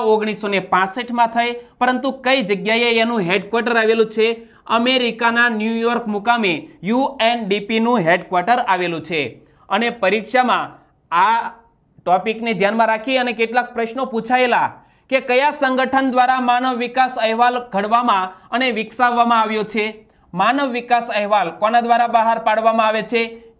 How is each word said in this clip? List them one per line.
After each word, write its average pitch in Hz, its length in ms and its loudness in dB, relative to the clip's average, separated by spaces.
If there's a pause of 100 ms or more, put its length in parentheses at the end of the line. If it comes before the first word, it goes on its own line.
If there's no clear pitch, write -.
(120)
ઓગણીસો 214 360 0
ને 202 120 0 (140)
પાસઠમાં 233 600 0
થઈ, 240 200 0 (240)
પરંતુ 254 320 0 (140)
કઈ 262 240 2
જગ્યાએ 220 420 0 (120)
એનું 226 260 0
હેડક્વાર્ટર 226 480 0
આવેલું 220 380 2
છે? 220 120 2 (380)
અમેરિકાના 240 840 2
ન્યૂયોર્ક 226 580 -2
મુકામે 208 460 0 (300)
યુ 220 160 0 (220)
એન 226 260 0
ડી 202 120 0
પી 220 200 -2
નું 233 280 2
હેડક્વાર્ટર 185 520 0
આવેલું 175 420 -2
છે. 156 220 -4 (460)
અને 226 200 0
પરીક્ષામાં 214 800 0 (420)
આ 208 380 2 (560)
ટોપિકને 220 480 0
ધ્યાનમાં 214 340 2
રાખી 220 300 0
અને 247 160 -2
કેટલાક 233 400 -2
પ્રશ્નો 233 320 -4
પૂછાયેલા 226 640 0 (400)
કે 262 100 0
કયા 262 320 2
સંગઠન 262 600 0
દ્વારા 254 300 2
માનવ 247 360 0
વિકાસ 247 400 -2
અહેવાલ 226 380 2 (180)
ઘડવામાં 208 580 0 (200)
અને 240 200 0
વિકસાવવામાં 233 680 0
આવ્યો 214 220 -2
છે? 214 220 -4 (480)
માનવ 240 380 0
વિકાસ 240 380 -2
અહેવાલ 208 400 0
કોના 220 320 0
દ્વારા 233 260 2
બહાર 226 320 2
પાડવામાં 220 480 2
આવે 220 140 0
છે? 233 200 -2 (380)